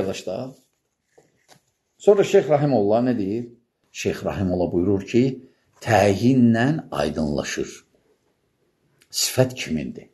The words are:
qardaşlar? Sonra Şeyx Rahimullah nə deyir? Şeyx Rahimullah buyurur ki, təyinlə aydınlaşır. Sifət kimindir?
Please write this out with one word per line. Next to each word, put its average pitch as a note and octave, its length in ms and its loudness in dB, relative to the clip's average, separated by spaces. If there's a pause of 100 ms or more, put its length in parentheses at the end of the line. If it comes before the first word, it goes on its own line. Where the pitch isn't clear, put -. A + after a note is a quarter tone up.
qardaşlar? G2 500 -6 (1500)
Sonra G3 220 6
Şeyx - 260 2
Rahimullah B2 560 2
nə B2+ 120 0
deyir? G#2 260 -4 (500)
Şeyx G2 300 -6
Rahimullah F2+ 480 -2
buyurur F#2+ 340 0
ki, A#2+ 160 2 (600)
təyinlə A#2 1080 2
aydınlaşır. D2 1000 -6 (1200)
Sifət - 460 -2
kimindir? - 560 -8